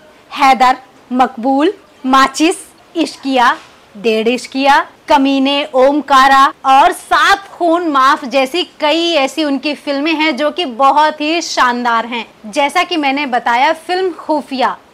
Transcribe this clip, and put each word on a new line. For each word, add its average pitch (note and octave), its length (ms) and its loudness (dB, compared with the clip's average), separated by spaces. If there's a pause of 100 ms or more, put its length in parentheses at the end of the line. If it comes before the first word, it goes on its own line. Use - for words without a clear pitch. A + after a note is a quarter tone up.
(320)
हैदर, C4 460 2 (340)
मकबूल, B3+ 640 0 (320)
माचिस, C4+ 500 2 (400)
इश्किया, C4+ 600 0 (400)
डेढ़ A3 320 -2
इश्किया, C4+ 580 0 (220)
कमीने, C#4 560 0 (120)
ओमकारा C4+ 680 4 (200)
और C#4 260 6
सात F4+ 580 0
खून E4+ 380 -2
माफ C#4 380 2
जैसी C4+ 380 -2 (160)
कई E4 340 0
ऐसी C#4 300 0
उनकी C#4+ 320 -2
फिल्में C#4+ 380 -4
हैं D#4 240 -2
जो D4 140 -2
कि E4+ 160 -6
बहुत C4+ 540 0
ही D#4+ 220 -2
शानदार A#3+ 640 -2
हैं। A#3 200 -10 (220)
जैसा C#4+ 360 -2
कि F4 140 -6
मैंने C#4+ 280 -2
बताया, B3 480 0
फिल्म F4+ 400 -4
खुफिया B3+ 600 -4 (180)